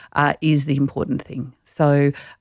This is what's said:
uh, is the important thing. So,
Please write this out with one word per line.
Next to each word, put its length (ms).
uh, 260
is 260
the 100
important 460
thing. 300
So, 480